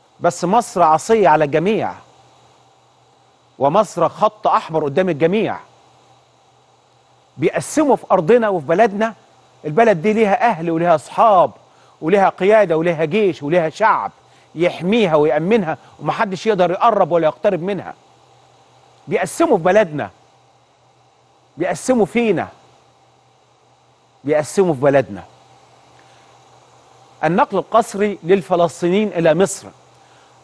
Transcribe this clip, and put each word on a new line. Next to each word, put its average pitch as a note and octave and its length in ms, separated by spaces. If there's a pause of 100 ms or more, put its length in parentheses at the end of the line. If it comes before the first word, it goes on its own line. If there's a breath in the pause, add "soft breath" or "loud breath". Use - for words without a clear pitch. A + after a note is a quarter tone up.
(200)
بس E3+ 240
مصر G3 380
عصية E3+ 460
على D#3 160
الجميع، D3+ 480 (1700)
ومصر E3 500
خط - 380
أحمر D#3+ 380
قدام D3+ 240
الجميع. E3 480 (1800)
بيقسموا G3+ 600
في - 160
أرضنا G#3 360
وفي F3 180
بلدنا. G3+ 480 (500)
البلد F3+ 380
دي G#3+ 100
ليها G#3+ 380
أهل E3+ 200
وليها E3 240
أصحاب F3+ 560 (500 soft breath)
وليها F#3 280
قيادة F#3+ 480
وليها D#3+ 280
جيش F3 380
وليها D#3+ 260
شعب D3+ 440 (420 soft breath)
يحميها F3 640
ويأمنها، D#3 600 (220 soft breath)
ومحدش F#3 460
يقدر F3+ 240
يقرب F#3+ 420
ولا E3 140
يقترب E3+ 360
منها. E3 320 (1120)
بيقسموا G#3+ 480
في E3 60
بلدنا، D#3+ 480 (1500)
بيقسموا F3+ 500
فينا، G3+ 420 (1800)
بيقسموا D3+ 500
في B2 60
بلدنا. B2 440 (2000 soft breath)
النقل F#3+ 340
القسري G#3 640
للفلسطينيين F3+ 840
إلى E3 260
مصر F3 320 (760 soft breath)